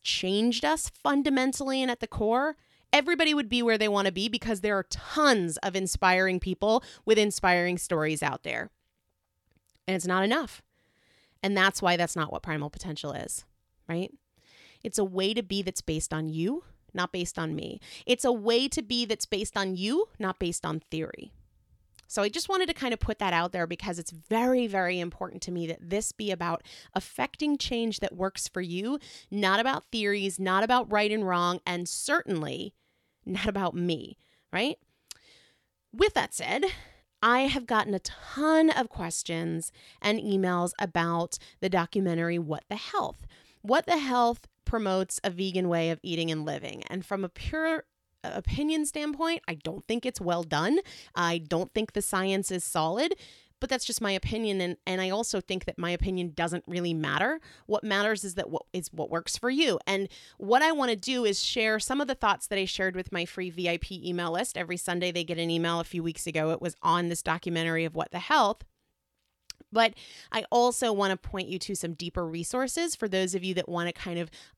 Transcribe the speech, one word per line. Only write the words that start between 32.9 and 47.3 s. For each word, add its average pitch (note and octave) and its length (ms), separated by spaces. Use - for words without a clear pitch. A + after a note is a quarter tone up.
not F#3+ 220
about G3 260
me, F3 460
right? A#3 260
With F#4+ 220
that - 200
said, A#3+ 300
I B3 200
have C4+ 260
gotten G#3+ 260
a F#3 60
ton D#4+ 680
of B3+ 200
questions E3 840
and G#3+ 180
emails F#3 600
about E3+ 580
the F#3+ 80
documentary E3+ 720
What D#3 280
the G#3 60
Health. - 500
What A3+ 260
the E4+ 120
Health B3 500
promotes F#3+ 580
a G3+ 80
vegan F#3 380
way E3 220
of D#3+ 120
eating E3 300
and D#3 120
living. - 440
And F#3 180
from G3 160
a - 60
pure D#4+ 560